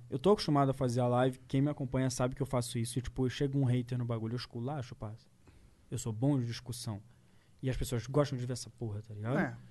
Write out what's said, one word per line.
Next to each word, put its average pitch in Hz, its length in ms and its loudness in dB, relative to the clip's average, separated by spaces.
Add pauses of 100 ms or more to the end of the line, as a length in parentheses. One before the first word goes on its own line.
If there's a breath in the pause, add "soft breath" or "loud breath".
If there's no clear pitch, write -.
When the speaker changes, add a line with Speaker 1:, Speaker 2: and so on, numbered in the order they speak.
(120)
Speaker 1:
eu 143 80 0
tô 185 120 6
acostumado 143 400 4
a - 20 2
fazer 127 280 0
a 123 60 4
live. 127 400 4
Quem 135 140 2
me 143 80 4
acompanha 131 400 0
sabe 127 260 0
que - 60 -4
eu 131 60 0
faço 123 320 0
isso. 117 180 -2
E, 120 40 2
tipo, 131 280 0
chega 139 280 0
um 139 60 4
hater 123 340 0
no 123 80 -2
bagulho, 113 280 -2
eu 123 40 -2
esculacho, 120 580 -6
parça. 107 320 -12 (640 soft breath)
Eu 127 80 -2
sou 117 140 -2
bom 131 260 4
de 120 80 2
discussão. 117 520 -6 (640 soft breath)
E 131 80 -2
as 123 80 -2
pessoas 120 280 -2
gostam 135 320 2
de 123 80 -6
ver 127 80 -4
essa 120 160 -8
porra, 107 320 -6
tá 107 120 -14
ligado? 110 260 -2
Speaker 2:
É, 127 160 0 (160)